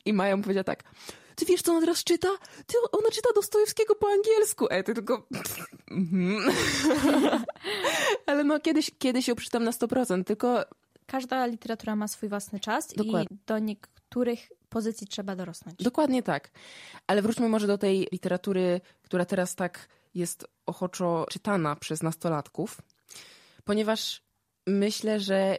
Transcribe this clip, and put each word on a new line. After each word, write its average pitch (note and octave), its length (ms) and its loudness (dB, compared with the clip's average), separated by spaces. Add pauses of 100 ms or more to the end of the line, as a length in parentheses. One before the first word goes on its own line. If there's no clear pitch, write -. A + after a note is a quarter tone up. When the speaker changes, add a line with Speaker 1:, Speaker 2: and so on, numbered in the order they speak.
Speaker 1:
i G#3+ 80 2
Maja G3 240 4
mu G3+ 60 0
powiedziała G3 200 0
tak, - 200 -4 (520)
"Ty E4 100 -2
wiesz, F4+ 160 4
co E4+ 100 2
ona E4 100 6
teraz E4 220 2
czyta? E4+ 240 2 (380)
Ty, - 80 -8 (180)
ona G#4+ 200 2
czyta A4+ 240 2
Dostojewskiego G#4+ 600 2
po G#4 160 0
angielsku". G#4+ 600 2
Ej, F#3 120 0
ty - 100 -2
tylko, - 340 -4 (640)
mhm. F#3 600 0
<laughs> D#4+ 1700 0
Ale D4 180 2
no, D4 160 2
kiedyś, D#4 400 0
kiedyś B3+ 280 0
ją A#3+ 80 0
przeczytam A#3 280 -4
na A#3 80 0
sto A#3+ 160 -2
procent, G#3+ 400 0
tylko A#3+ 360 0 (440)
Speaker 2:
Każda C4 380 -2
literatura A3+ 500 -6
ma G#3 120 -2
swój G#3 220 -8
własny G3+ 300 -6
czas B3 340 -4
Speaker 1:
Dokładnie. G#3 440 -2
Speaker 2:
i - 100 -20
do A3 120 -2
niektórych A#3 800 -4 (300)
pozycji A3 380 -4
trzeba G3 280 -8
dorosnąć. F3 480 -10
Speaker 1:
Dokładnie B3+ 400 2
tak. - 280 -2 (560)
Ale G3+ 140 4
wróćmy A3+ 280 2
może G#3+ 180 2
do G3+ 100 2
tej G3 340 2
literatury, F#3 680 0 (220)
która F3+ 220 0
teraz F3+ 300 -2
tak - 320 -6 (280)
jest F3 320 -6 (180)
ochoczo F3 640 -2
czytana E3+ 460 0
przez D#3 280 -6
nastolatków, E3 800 -4 (840)
ponieważ G#3+ 580 -2 (460)
myślę, G#3 520 0
że G3 400 0